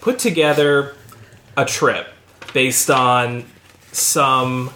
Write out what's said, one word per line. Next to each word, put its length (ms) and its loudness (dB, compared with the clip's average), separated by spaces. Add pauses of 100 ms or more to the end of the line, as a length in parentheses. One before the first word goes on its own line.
put 180 -2
together 760 2 (640)
a 80 0
trip 400 -2 (480)
based 360 0
on 540 2 (480)
some 840 0